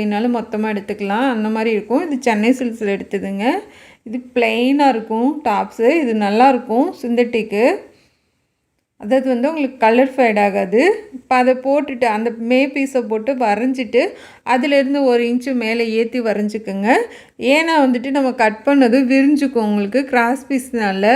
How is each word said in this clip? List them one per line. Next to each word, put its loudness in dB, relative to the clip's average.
வேணாலும் 0
மொத்தமா -4
எடுத்துக்கலாம், -4
அந்த -2
மாதிரி 0
இருக்கும். -2
இது -4
சென்னை 2
சில்க்ஸ்ல -4
எடுத்ததுங்க. -6
இது -8
பிளெயினா 2
இருக்கும் -2
டாப்ஸு. 0
இது -2
நல்லா 4
இருக்கும் 0
சிந்தட்டிக்கு. -2
அதாவது 0
வந்து 0
உங்களுக்கு -4
கலர் 4
ஃபேட் 2
ஆகாது. 0
இப்போ -4
அதை 2
போட்டுட்டு -2
அந்த -2
மே 2
பீஸை -2
போட்டு -2
வரைஞ்சிட்டு 0
அதுலேருந்து 2
ஒரு 2
இன்ச்சு -2
மேலே -2
ஏத்தி -2
வரைஞ்சுக்குங்க. -2
ஏன்னா 2
வந்துட்டு -2
நம்ம 0
கட் 0
பண்ணது 4
விரிஞ்சுக்கும் 2
உங்களுக்கு 0
கிராஸ் 0
பீஸ்னால. -2